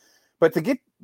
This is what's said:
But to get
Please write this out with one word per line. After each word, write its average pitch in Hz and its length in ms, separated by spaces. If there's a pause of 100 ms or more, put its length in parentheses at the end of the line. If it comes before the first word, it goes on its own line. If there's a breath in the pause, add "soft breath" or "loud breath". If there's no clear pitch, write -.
(400)
But 233 140
to 175 80
get 247 180 (240)